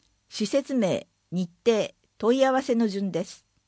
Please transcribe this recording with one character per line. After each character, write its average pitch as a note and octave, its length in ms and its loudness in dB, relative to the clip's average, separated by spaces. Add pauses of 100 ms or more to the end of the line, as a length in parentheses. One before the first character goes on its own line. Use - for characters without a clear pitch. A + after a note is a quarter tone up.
(280)
施 - 180 -4
設 C#4 280 -2
名、 F#3+ 320 0 (240)
日 F3 200 -4 (160)
程、 G#3+ 240 2 (280)
問 A#3+ 200 2
い C4+ 60 6
合 C4 80 4
わ C4 100 2
せ C4 120 0
の A3+ 140 2
順 G3 220 -4
で E3 140 -4
す。 - 220 -16 (220)